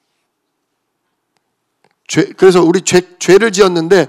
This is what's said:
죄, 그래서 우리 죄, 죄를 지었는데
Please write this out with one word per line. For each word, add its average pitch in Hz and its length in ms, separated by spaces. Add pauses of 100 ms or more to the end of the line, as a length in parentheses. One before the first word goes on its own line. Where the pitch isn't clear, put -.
(2000)
죄, - 300
그래서 185 260
우리 170 180
죄, - 360
죄를 202 340
지었는데 175 580